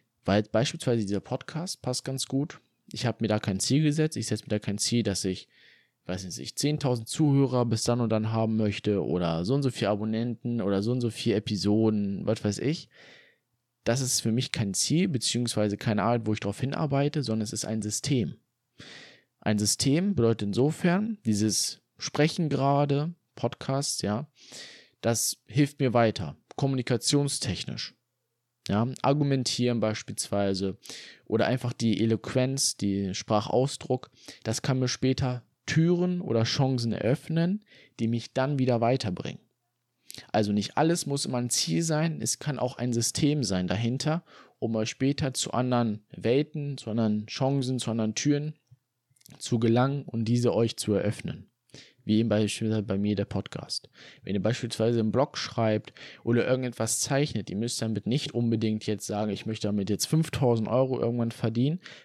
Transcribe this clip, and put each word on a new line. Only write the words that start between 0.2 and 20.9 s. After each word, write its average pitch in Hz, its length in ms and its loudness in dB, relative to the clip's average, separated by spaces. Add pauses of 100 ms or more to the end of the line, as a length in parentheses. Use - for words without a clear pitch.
weil 104 180 4
beispielsweise 117 580 0
dieser 98 200 -2
Podcast - 600 -8
passt 127 240 -4
ganz 135 220 -6
gut. 135 320 -4 (320)
Ich 117 160 -4
habe 113 140 -2
mir 113 80 2
da 107 100 2
kein 95 200 -2
Ziel 139 220 2
gesetzt, 156 340 0
ich 113 120 -4
setze 107 160 -4
mir - 60 -12
da 104 100 0
kein 101 180 -4
Ziel, 120 240 2
dass 101 240 -2
ich, 92 220 -4 (580)
weiß 92 200 -6
nicht, 175 120 -10
ich - 180 -12
zehntausend 127 520 0
Zuhörer 139 580 4
bis 110 180 0
dann 120 160 2
und 117 100 0
dann 110 220 0
haben 113 260 2
möchte 104 460 0
oder 85 400 0
so 117 120 0
und 143 80 0
so 127 80 0
viele 101 180 0
Abonnenten 110 720 -2
oder 98 220 2
so 117 80 0
und 127 100 0
so 117 80 0
viele 110 280 0
Episoden, 104 880 2
was 113 160 0
weiß 101 160 0
ich. 156 300 -2 (960)
Das 127 160 2
ist 127 200 -2
für 113 100 0
mich 123 200 0
kein 98 240 0
Ziel, 180 320 2
beziehungsweise 113 720 0
keine 104 260 0
Art, 113 240 2
wo 107 60 2
ich 107 60 -2
darauf 98 200 -2
hinarbeite, 143 640 0
sondern 110 200 -2
es 107 100 -6
ist - 120 -6
ein 110 160 -4
System. 107 540 0 (1040)
Ein 107 180 0
System 143 560 2
bedeutet 113 360 2
insofern, 175 760 2